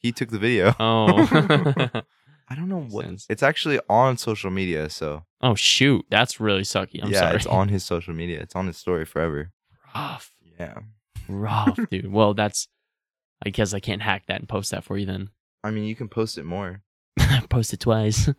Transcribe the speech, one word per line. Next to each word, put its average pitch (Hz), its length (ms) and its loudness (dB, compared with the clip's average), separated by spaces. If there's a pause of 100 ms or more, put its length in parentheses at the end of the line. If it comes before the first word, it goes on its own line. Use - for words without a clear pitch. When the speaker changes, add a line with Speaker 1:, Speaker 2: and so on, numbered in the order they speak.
Speaker 1:
He 120 120 0
took 117 180 -6
the 113 80 -6
video. 107 420 4
Speaker 2:
Oh. 113 500 6
<laughs> - 0 -
Speaker 1:
<laughs> 143 720 2 (460)
I 127 60 -10
don't 165 140 -6
know 190 120 -6
Speaker 2:
Makes 120 140 -12
Speaker 1:
what. 107 100 -6
Speaker 2:
sense. 92 240 -14
Speaker 1:
It's 107 140 -2
actually 147 360 0 (100)
on 123 280 4
social 104 340 -4
media, 87 400 -2
so. 76 340 -8 (160)
Speaker 2:
Oh, 123 140 4
shoot. 131 560 4
That's 110 300 2
really 101 220 2
sucky. 98 400 -4
I'm 104 80 -4
Speaker 1:
Yeah, 98 100 2
Speaker 2:
sorry. 85 160 4
Speaker 1:
it's 104 100 -2
on 95 220 2
his 98 160 -2
social 85 300 -6
media. 82 260 -6
It's - 160 -10
on 92 100 -2
his 85 100 -8
story 85 280 -2
forever. 80 480 -4 (420)
Speaker 2:
Rough. - 380 -10 (260)
Speaker 1:
Yeah. 87 200 -12 (500)
Speaker 2:
Rough, 107 560 0
Speaker 1:
<laughs> - 60 -8
Speaker 2:
dude. 98 220 -6
Well, 104 220 4
that's, 104 320 -2 (800)
I 104 60 -2
guess 101 240 0
I 98 60 -4
can't 101 220 -6
hack 98 260 -4
that 95 120 -6
and - 80 -16
post 101 240 -6
that 95 120 -8
for 101 120 -8
you 101 100 -4
then. 98 240 -8 (320)
Speaker 1:
I 107 100 -6
mean, 107 120 -4
you 107 120 -6
can 117 120 -12
post 110 300 -4
it 76 60 -12
more. 92 380 -8 (340)
Speaker 2:
<laughs> 127 340 4
Post 120 240 0
it - 60 -10
twice. 110 480 2 (100)